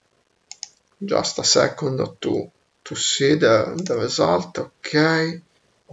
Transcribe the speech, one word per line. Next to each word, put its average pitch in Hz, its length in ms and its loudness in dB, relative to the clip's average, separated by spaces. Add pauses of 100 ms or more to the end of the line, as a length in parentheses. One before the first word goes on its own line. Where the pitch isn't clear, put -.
(1040)
Just - 360 -2
a - 60 -2
second 131 560 0 (200)
to, 101 300 -4 (340)
to - 120 -12
see 139 400 2
the, 117 460 2
the 151 140 -2
result. 165 640 0
Okay, 160 840 0 (520)